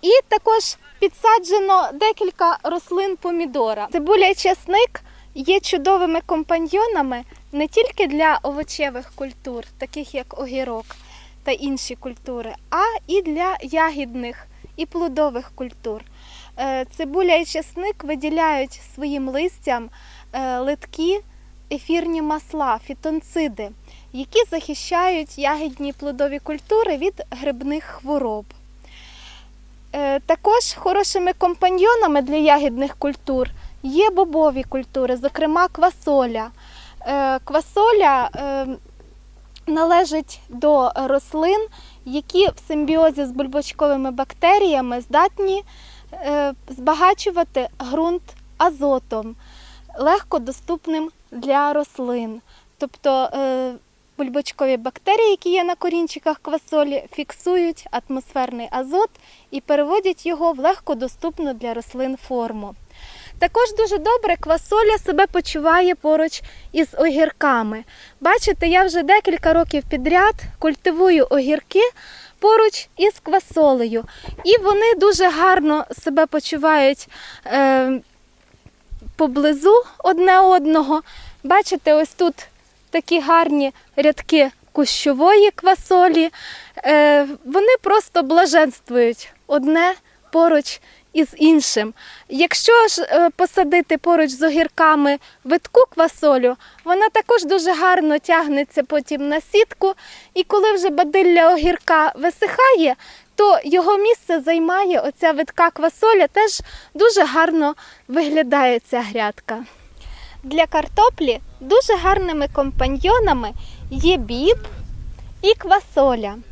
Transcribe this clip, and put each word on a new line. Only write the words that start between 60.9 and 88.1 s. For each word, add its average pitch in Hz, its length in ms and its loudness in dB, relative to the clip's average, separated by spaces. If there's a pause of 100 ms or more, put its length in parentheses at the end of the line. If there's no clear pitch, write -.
для 233 200 -10
рослин 254 440 -8 (100)
форму. 220 480 -8 (640)
Також 440 380 -2
дуже 415 200 -2
добре 427 380 -2
квасоля 415 640 -2
себе 381 300 0
почуває 349 680 0
поруч 311 460 -2 (300)
із 311 160 -2 (100)
огірками. 269 840 0 (380)
Бачите, 349 460 0
я 359 160 4
вже 349 200 0
декілька 339 500 2
років 320 360 0
підряд 339 460 2 (240)
культивую 330 720 2
огірки 294 520 0 (580)
поруч 440 580 2
із 392 260 0
квасолею. 262 800 0 (380)
І 403 140 4
вони 415 400 2
дуже 381 320 4
гарно 311 600 2
себе 302 340 0
почувають, 294 800 0 (380)
е, 262 560 2 (1160)
поблизу 302 640 2 (140)
одне 370 420 4
одного. 311 640 4 (420)
Бачите, 330 500 2
ось 302 200 2
тут 339 200 0 (560)
такі 330 300 0
гарні 294 540 2 (220)
рядки 294 560 2 (200)
кущової 330 800 4
квасолі. 359 800 2 (560)
Е, 294 420 4 (180)
вони 392 360 4
просто 381 420 0